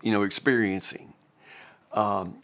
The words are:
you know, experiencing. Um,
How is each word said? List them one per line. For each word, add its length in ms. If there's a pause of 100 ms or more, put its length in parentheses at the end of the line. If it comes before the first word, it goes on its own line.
you 100
know, 120
experiencing. 920 (800)
Um, 500